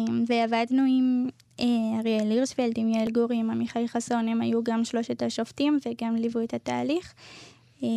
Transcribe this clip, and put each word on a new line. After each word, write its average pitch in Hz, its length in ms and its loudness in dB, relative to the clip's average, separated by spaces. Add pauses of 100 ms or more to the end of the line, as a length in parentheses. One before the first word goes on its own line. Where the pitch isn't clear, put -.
(280)
ועבדנו 233 600 2
עם, 254 380 2 (340)
אה, 240 40 0 (360)
אריאל 220 300 0
הירשפלד, 240 460 0
עם 226 120 0
יעל 226 220 0
גורי, 233 260 2
עם 226 140 0
עמיחי 233 380 -2
חסון, 233 400 -2
הם 226 120 0
היו 233 240 0
גם 226 200 0
שלושת 240 380 -4
השופטים 277 560 0 (100)
וגם 233 280 -2
ליוו 226 280 -2
את 233 100 -6
התהליך. 247 600 -4 (680)
אה, 247 140 -2